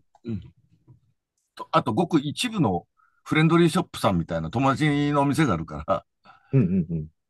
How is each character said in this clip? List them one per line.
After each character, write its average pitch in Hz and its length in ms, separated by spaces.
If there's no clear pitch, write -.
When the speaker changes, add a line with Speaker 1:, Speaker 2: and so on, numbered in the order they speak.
Speaker 1:
う 117 80
ん。 98 80
と、 - 180
あ 160 100
と、 - 120
ご 110 120
く 160 140
一 147 300
部 220 100
の 95 260
フ 143 140
レ 156 60
ン 160 60
ド 165 80
リ 170 100
ー - 20
シ 175 100
ョ - 40
ッ - 20
プ - 140
さ 113 120
ん 90 80
み 80 80
た 85 100
い 80 60
な 80 80
友 135 200
達 147 420
の 147 100
お - 20
店 143 220
が 104 80
あ - 20
る 80 80
か 76 220
ら、 - 180
Speaker 2:
う 139 60
ん - 20
う - 40
ん 180 260
う 85 100
ん。 76 60